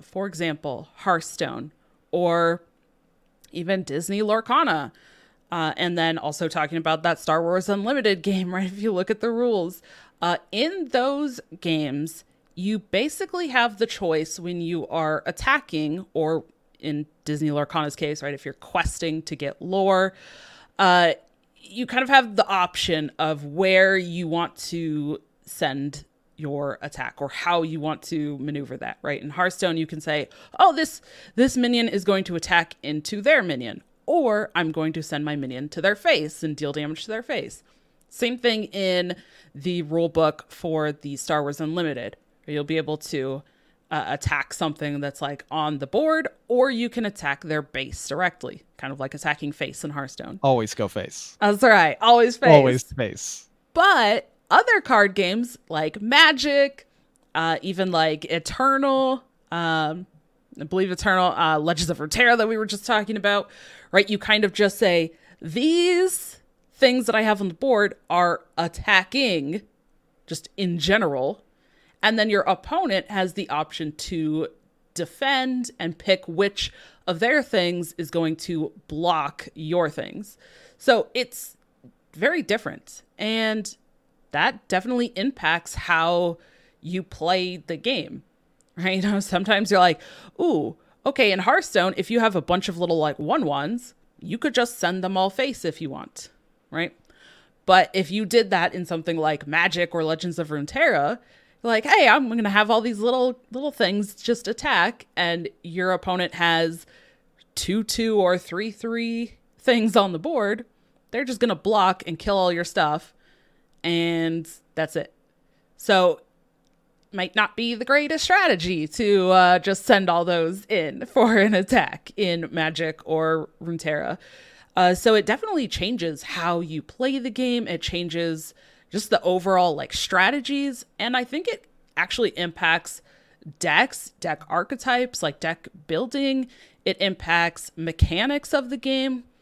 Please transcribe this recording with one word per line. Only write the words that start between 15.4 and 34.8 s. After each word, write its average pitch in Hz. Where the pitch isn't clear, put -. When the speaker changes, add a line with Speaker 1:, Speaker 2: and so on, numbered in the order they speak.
Speaker 1:
or 160
in 147
Disney 151
Lorcana's 147
case, 151
right, 143
if 135
you're 139
questing 160
to 151
get -
lore, 190
uh, 180
you 214
kind 247
of 254
have 247
the 214
option 180
of 156
where 190
you 175
want 165
to 151
send 139
your 143
attack 131
or 143
how 175
you 160
want 156
to 147
maneuver 139
that, -
right? 143
In 147
Hearthstone, 180
you 160
can 151
say, 151
"Oh, 320
this, 311
this 254
minion 240
is 196
going 190
to 175
attack 165
into 151
their 277
minion," 127
or, 247
"I'm 170
going 160